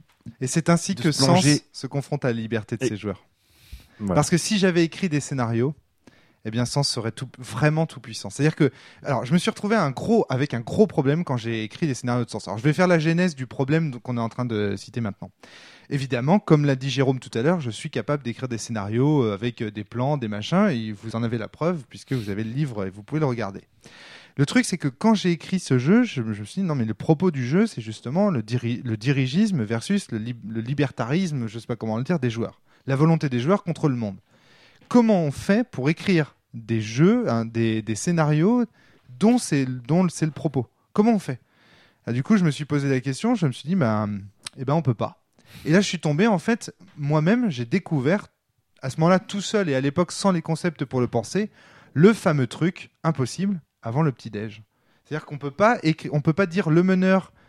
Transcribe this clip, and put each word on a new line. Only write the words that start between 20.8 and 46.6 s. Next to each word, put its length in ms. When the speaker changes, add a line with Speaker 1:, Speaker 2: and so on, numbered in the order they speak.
Speaker 1:
vous 240
en 80
avez 120
la 120
preuve, 400
puisque 240
vous 180
avez 140
le 60
livre 360
et 40
vous 120
pouvez 180
le 60
regarder. 360
Le 100
truc, 180
c'est 140
que 80
quand 280
j'ai 180
écrit 260
ce 200
jeu, 260
je, 180
je 180
me 40
suis 180
dit, 40
non, 100
mais 80
le 100
propos 380
du 120
jeu, 220
c'est 140
justement 500
le 120
diri-, 420
le 120
dirigisme 680
versus 480
le 60
lib-, 300
le 120
libertarisme, 880
je 100
sais 80
pas 100
comment 220
le 60
dire, 160
des 100
joueurs. 300
La 80
volonté 340
des 120
joueurs 240
contre 240
le 80
monde. 200
Comment 360
on 80
fait 360
pour 220
écrire 460
des 260
jeux, 480
hein, 160
des, 380
des 140
scénarios 680
dont 200
c'est, 280
dont 420
c'est 180
le 60
propos ? 360
Comment 200
on 60
fait ? 220
Ah, 60
du 100
coup, 140
je 80
me 80
suis 120
posé 240
la 120
question, 340
je 120
me 60
suis 160
dit, 80
ben, 440
eh 80
ben, 100
on 80
peut 120
pas. 220
Et 80
là, 80
je 60
suis 120
tombé, 300
en 100
fait, 360